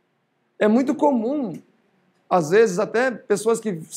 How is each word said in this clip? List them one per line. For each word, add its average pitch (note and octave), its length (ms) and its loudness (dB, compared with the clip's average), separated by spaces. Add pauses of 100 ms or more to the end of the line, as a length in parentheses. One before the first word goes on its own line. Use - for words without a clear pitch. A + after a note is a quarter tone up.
(580)
É G#3 100 2
muito B3 280 2
comum, C4 580 -2 (760)
às E3+ 220 0
vezes G#3 280 4
até A#3+ 320 -2
pessoas G#3+ 480 -2
que G3 220 -6 (160)